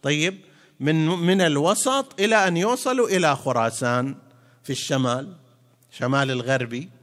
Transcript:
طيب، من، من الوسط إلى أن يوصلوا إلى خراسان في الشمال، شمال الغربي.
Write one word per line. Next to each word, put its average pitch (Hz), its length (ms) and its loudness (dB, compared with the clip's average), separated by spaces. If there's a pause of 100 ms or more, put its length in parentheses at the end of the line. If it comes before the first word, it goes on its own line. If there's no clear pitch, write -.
طيب، 156 380 -2 (400)
من، 156 260 2
من 180 340 2
الوسط 190 800 0
إلى 208 280 2
أن 175 80 0
يوصلوا 247 520 0
إلى 165 280 2
خراسان 123 760 -2 (480)
في - 80 -12
الشمال، 131 640 -2 (580)
شمال 135 400 0
الغربي. 123 580 -4 (140)